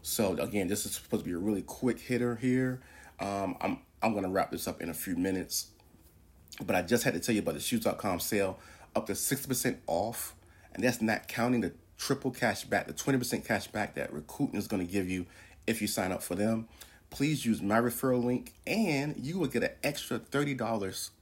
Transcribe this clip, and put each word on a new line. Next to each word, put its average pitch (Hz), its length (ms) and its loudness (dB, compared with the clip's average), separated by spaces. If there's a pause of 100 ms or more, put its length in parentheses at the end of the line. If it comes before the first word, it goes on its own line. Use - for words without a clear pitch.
So 95 360 0
again, 87 320 0
this 101 160 0
is 107 80 -6
supposed - 320 -4
to - 40 -4
be 87 60 -2
a - 20 -4
really 98 260 0
quick - 360 -2
hitter 120 380 0
here. 127 420 2 (400)
Um, 98 400 -2
I'm, - 200 -2 (220)
I'm 110 120 4
gonna 95 160 0
wrap 92 220 2
this - 180 -4
up 87 120 -6
in 85 60 -4
a 82 60 -6
few 85 240 -4
minutes, 92 540 0 (960)
but 95 120 2
I 90 40 4
just 117 220 4
had 127 120 2
to 131 40 -2
tell 123 160 2
you 101 60 4
about 98 140 0
the - 40 -6
shoes 113 220 0
dot - 160 0
com 90 240 0
sale, 98 360 0 (380)
up 113 120 2
to 98 80 -2
sixty - 340 -2
percent 127 360 0
off. 104 500 -2 (380)
And - 80 -6
that's 123 200 2
not 110 260 2
counting 120 320 2
the 90 140 0 (240)
triple 131 340 -2
cash 107 320 0
back, - 240 0
the - 60 -10
twenty 135 260 2
percent 120 240 -2
cash 104 240 0
back - 280 -4
that - 180 -4
Recruiting - 440 -2
is 101 120 -2
gonna 92 160 0
give 92 240 0
you 92 160 -2 (420)
if 113 140 0
you 104 80 0
sign 95 240 0
up - 100 -4
for - 120 -2
them. 110 340 2 (400)
Please 147 360 0
use 104 160 4
my 104 200 4
referral 123 420 2
link 123 300 0 (120)
and 151 520 0
you 151 200 -4
will 165 100 0
get - 160 0
an - 80 0 (120)
extra 135 360 -2
thirty 143 340 0
dollars 107 580 -2 (100)